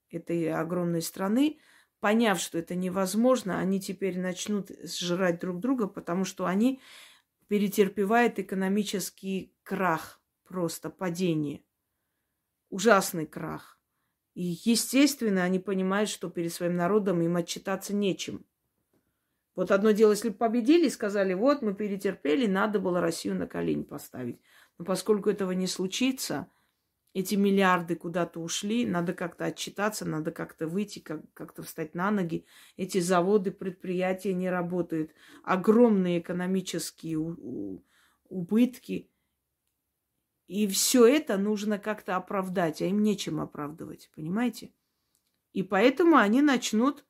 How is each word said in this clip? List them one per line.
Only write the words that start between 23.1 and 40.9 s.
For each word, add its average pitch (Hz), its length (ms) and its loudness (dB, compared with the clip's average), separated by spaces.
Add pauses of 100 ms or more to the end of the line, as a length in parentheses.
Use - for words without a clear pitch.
на 180 120 -4
колени 165 360 -4
поставить». 127 580 -12 (380)
Но 170 80 -14
поскольку 202 420 0
этого 196 240 -2
не 185 140 -2
случится, 190 840 -4 (640)
эти 190 220 -4
миллиарды 190 600 4
куда-то 170 460 -4
ушли, 208 460 -4
надо 175 260 -2
как-то 170 320 -8
отчитаться, 196 600 -6
надо 160 260 -4
как-то 165 340 -8
выйти, 185 340 -6
как-, 156 340 -12
как-то 160 280 -14
встать 160 320 -10
на 185 160 -2
ноги. 180 360 -2 (320)
Эти 190 220 -2
заводы, 185 500 2
предприятия 185 800 -4
не 185 160 -2
работают. 175 640 -2 (340)
Огромные 185 760 4
экономические 180 1000 -4
у-, 165 180 -6
у-, - 480 -10 (460)
убытки. 196 800 0 (1400)
И 208 200 0
все 220 400 6